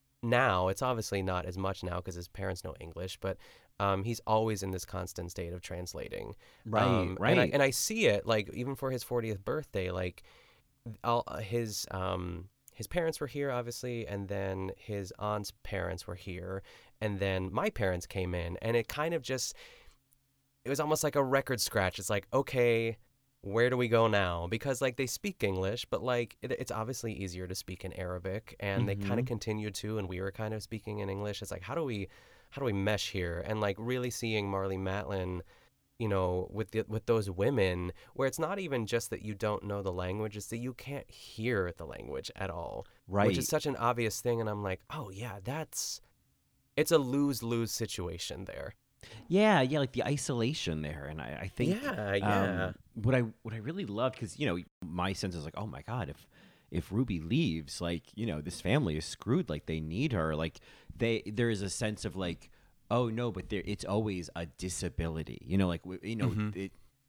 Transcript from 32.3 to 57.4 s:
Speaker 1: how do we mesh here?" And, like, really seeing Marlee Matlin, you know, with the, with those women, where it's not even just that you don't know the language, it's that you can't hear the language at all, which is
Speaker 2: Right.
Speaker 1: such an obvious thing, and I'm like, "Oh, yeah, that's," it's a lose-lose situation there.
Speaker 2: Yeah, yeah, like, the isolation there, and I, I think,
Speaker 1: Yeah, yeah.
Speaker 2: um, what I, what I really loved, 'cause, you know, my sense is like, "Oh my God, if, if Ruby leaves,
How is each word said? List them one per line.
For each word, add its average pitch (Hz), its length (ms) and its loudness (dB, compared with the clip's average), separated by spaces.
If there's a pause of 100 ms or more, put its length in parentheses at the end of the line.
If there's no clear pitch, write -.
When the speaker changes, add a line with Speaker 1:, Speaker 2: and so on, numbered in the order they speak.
Speaker 1:
how - 100 -10
do - 60 -2
we 113 80 2
mesh 101 380 2
here?" 87 340 -2
And, 107 160 0
like, 101 180 2
really 123 300 -2
seeing 110 400 0
Marlee 95 300 0
Matlin, 95 600 -2 (580)
you 113 80 0
know, 92 440 2
with 107 200 -4
the, 110 160 0
with 110 180 -4
those 110 240 4
women, 95 600 2 (240)
where 135 120 2
it's 131 120 -2
not 165 200 0
even 135 280 0
just 117 240 0
that - 100 -6
you 107 140 -6
don't 107 280 0
know 101 200 -2
the 92 100 0
language, 101 420 -2
it's 104 120 -10
that 117 100 -6
you 123 160 -4
can't 139 360 -10
hear 110 680 0
the 85 80 -8
language 67 500 -8
at 95 140 -4
all, 85 360 -6 (340)
which 101 180 6
is 82 80 2
Speaker 2:
Right. - 20 0
Speaker 1:
such 151 200 2
an 139 80 2
obvious 117 440 2
thing, 117 220 2
and 110 80 0
I'm 104 140 -2
like, 92 260 -2
"Oh, 123 220 -8
yeah, 98 320 -10
that's," - 580 -6 (720)
it's 156 160 4
a 165 60 10
lose-lose 123 760 4
situation 90 760 -4
there. - 280 -8 (540)
Speaker 2:
Yeah, 196 340 8
yeah, 131 180 4
like, 135 140 2
the 123 100 0
isolation 120 800 0
there, 76 240 -6
and 76 160 -8
I, 62 220 -8
I 95 40 -6
think, 160 300 2
Speaker 1:
Yeah, 156 380 -2
yeah. 98 560 2
Speaker 2:
um, - 40 -10 (180)
what 110 220 2
I, 127 60 6 (220)
what 110 100 -6
I 113 40 -6
really 160 280 -6
loved, 113 320 0
'cause, 110 220 -8
you 147 80 2
know, 90 120 2 (240)
my 90 300 0
sense 90 220 -2
is 80 100 -4
like, 80 120 -8
"Oh 107 100 -4
my - 160 -10
God, 107 260 -4
if, - 180 -14 (440)
if 85 200 -2
Ruby 104 280 2
leaves, 82 640 0